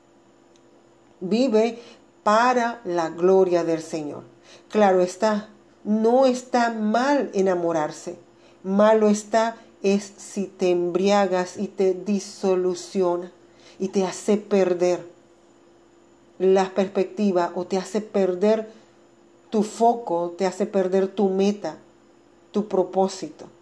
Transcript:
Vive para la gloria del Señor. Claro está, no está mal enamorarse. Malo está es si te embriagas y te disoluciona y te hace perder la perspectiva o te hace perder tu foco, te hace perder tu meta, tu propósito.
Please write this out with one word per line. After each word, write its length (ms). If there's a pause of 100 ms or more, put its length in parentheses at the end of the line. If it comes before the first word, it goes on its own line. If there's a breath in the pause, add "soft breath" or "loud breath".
(1200)
Vive 600 (440 loud breath)
para 640
la 240
gloria 560
del 160
Señor. 420 (460 loud breath)
Claro 320
está, 480 (340)
no 420
está 440
mal 640
enamorarse. 840 (460 soft breath)
Malo 460
está 480 (240 loud breath)
es 340
si 300
te 240
embriagas 880
y 100
te 260
disoluciona 1400 (440 loud breath)
y 120
te 160
hace 320
perder 680 (1300)
la 340
perspectiva 800
o 100
te 120
hace 220
perder 720 (800 loud breath)
tu 140
foco, 720
te 80
hace 200
perder 440
tu 180
meta, 480 (800)
tu 160
propósito. 760 (140)